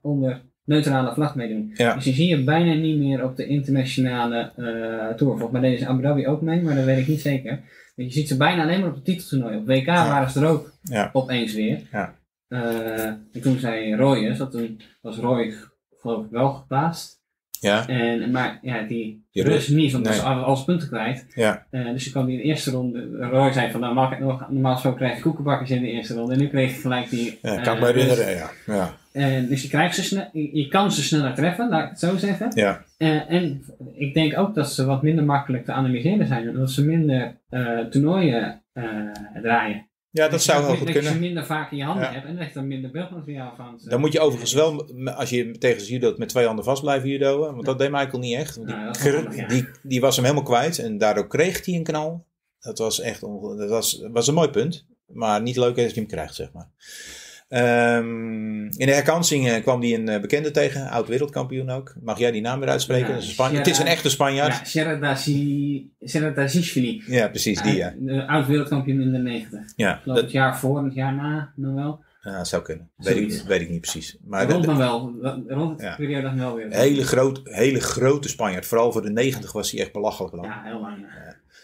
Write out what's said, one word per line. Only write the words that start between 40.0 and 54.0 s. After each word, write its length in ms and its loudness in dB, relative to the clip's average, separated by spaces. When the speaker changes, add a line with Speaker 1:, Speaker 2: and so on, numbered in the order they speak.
Speaker 2:
Ja, 120 0
dat 100 4
Speaker 1:
Dus 120 2
Speaker 2:
zou 140 4
Speaker 1:
dat 100 2
Speaker 2:
wel 80 2
Speaker 1:
je, 20 0
Speaker 2:
goed 100 -2
Speaker 1:
dat 80 -2
je 60 4
Speaker 2:
kunnen. 200 0
Speaker 1:
ze 60 -2
minder 180 -4
vaak 260 -4
in 60 -6
je 60 -4
handen 220 -2
Speaker 2:
Ja. 60 -4
Speaker 1:
hebt 140 -12
en 100 -10
dat 120 -8
je 60 -14
dan 140 -8
minder 240 -8
beeldmateriaal 640 -10
van 220 -18
ze 100 -18
Speaker 2:
Dan 100 0
moet 140 2
je 60 2
overigens 340 2
Speaker 1:
hebt. 120 6
Speaker 2:
wel, 280 -2
m-, 140 -8
als 220 -4
je 220 0
tegen 300 2
ze 100 -10
judo't, 260 0
met 120 -6
twee 160 4
handen 200 -2
vast 160 0
blijven 280 0
judoën. 440 0
Want 120 -10
dat 140 -2
Speaker 1:
Ja. 60 4
Speaker 2:
deed 60 -2
Michael 280 -2
niet 160 -4
echt. 200 -6
Want 120 -12
die 100 -8
Speaker 1:
Ja, 80 -8
dat 120 -6
was 100 -4
Speaker 2:
krr-, 80 6
Speaker 1:
handig, 200 -2
ja. 120 -6
Speaker 2:
die, 180 0
die 180 0
was 140 6
hem 100 2
helemaal 220 4
kwijt. 320 2
En 180 -4
daardoor 300 2
kreeg 380 0
hij 100 -2
een 80 -2
knal. 420 -4
Dat 180 -12
was 240 -2
echt 220 -6
onge-, 340 -10
dat 120 -6
was, 420 2